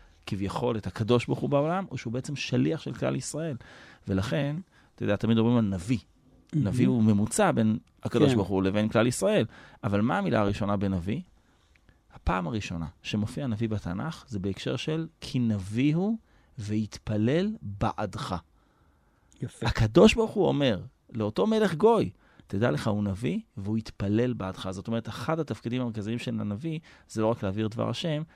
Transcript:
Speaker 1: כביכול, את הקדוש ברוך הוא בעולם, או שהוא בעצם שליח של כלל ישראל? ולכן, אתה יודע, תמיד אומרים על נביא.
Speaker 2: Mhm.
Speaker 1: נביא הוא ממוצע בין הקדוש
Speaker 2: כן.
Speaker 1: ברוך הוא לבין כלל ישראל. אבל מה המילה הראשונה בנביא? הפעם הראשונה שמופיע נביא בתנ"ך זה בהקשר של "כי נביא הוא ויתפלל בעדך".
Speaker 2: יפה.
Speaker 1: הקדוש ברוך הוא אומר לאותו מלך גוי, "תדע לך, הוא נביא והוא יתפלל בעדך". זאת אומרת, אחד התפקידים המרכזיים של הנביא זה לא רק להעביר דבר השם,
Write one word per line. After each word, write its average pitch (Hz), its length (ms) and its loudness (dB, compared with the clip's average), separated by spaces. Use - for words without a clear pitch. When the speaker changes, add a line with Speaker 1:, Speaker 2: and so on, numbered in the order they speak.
Speaker 1:
כביכול, 107 520 -2
את 101 100 -8
הקדוש 113 380 2
ברוך 135 140 -2
הוא 131 100 -2
בעולם, 156 420 0
או 123 60 -8
שהוא 113 160 -8
בעצם 139 220 -6
שליח 143 460 0
של 131 120 -8
כלל 135 220 -2
ישראל? 143 400 -6
ולכן, 143 480 0
אתה - 80 -8
יודע, 104 120 2
תמיד 113 220 2
אומרים 117 200 4
על 117 80 4
נביא. 98 320 -2
Speaker 2:
Mhm. - 600 -12
Speaker 1:
נביא 127 300 4
הוא 123 160 4
ממוצע 110 480 4
בין 110 260 2
הקדוש 131 260 4
Speaker 2:
כן. 127 60 4
Speaker 1:
ברוך 101 120 2
הוא 95 160 2
לבין 104 260 2
כלל 113 180 4
ישראל. 185 380 2
אבל 101 180 2
מה 135 160 2
המילה 185 220 0
הראשונה 101 380 0
בנביא? 95 440 -2
הפעם 175 340 -2
הראשונה 92 380 -4
שמופיע 110 460 -4
נביא 113 220 -2
בתנ"ך 107 580 -6
זה 107 120 -6
בהקשר 98 360 -4
של 160 320 -4
"כי - 180 -4
נביא 113 560 0
הוא 202 220 0
ויתפלל 110 920 -2
בעדך". 101 720 -6
Speaker 2:
יפה. - 260 -6
Speaker 1:
הקדוש 117 460 8
ברוך 226 180 0
הוא 190 160 2
אומר 135 340 2
לאותו 110 340 0
מלך 214 280 2
גוי, 202 340 4
"תדע 113 240 0
לך, 139 160 -4
הוא 104 160 0
נביא 113 360 -2
והוא 104 200 -4
יתפלל 110 560 -2
בעדך". 95 380 -8
זאת 95 160 -10
אומרת, 113 220 -4
אחד 160 300 -4
התפקידים 127 420 -4
המרכזיים 113 380 -6
של 117 200 -6
הנביא 117 400 -6
זה 113 120 -4
לא 110 60 2
רק 113 160 0
להעביר 104 240 -2
דבר 113 220 -2
השם, 151 320 -4